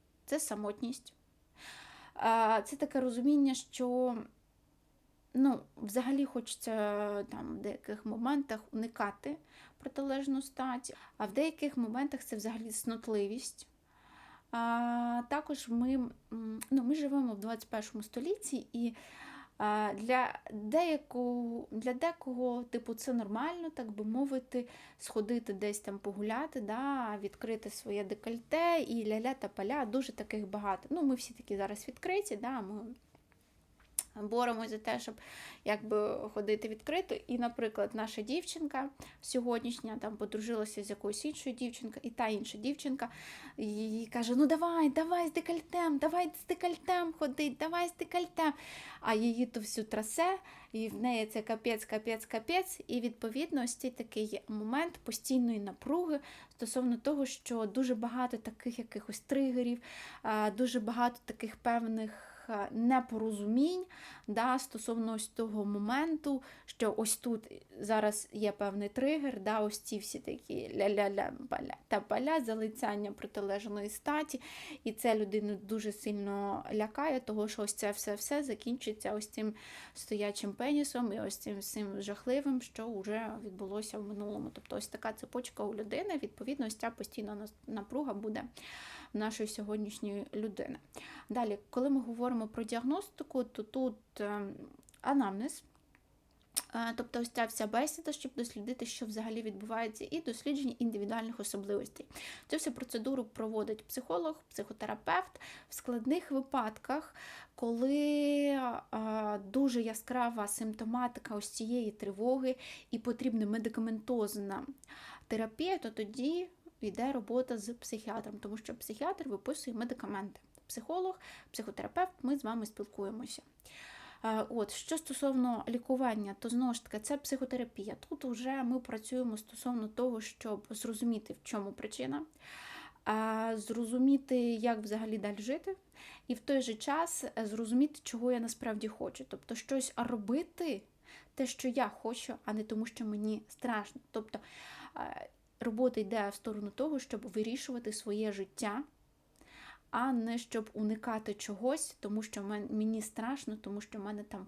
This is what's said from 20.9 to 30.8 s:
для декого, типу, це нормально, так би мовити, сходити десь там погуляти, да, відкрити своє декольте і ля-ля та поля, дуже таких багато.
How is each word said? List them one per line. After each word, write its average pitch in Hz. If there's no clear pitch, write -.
для 247
декого, 254
типу, 233
це 240
нормально, 254
так 247
би 214
мовити, 254
сходити 226
десь 208
там 202
погуляти, 220
да, 226
відкрити 220
своє 208
декольте 302
і 233
ля-ля 220
та 202
поля, 247
дуже 254
таких 214
багато. 202